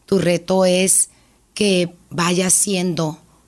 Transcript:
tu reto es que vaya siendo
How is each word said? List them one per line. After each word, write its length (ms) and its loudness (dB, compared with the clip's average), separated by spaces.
tu 140 0
reto 460 0
es 440 2
que 400 0
vaya 400 0
siendo 680 -2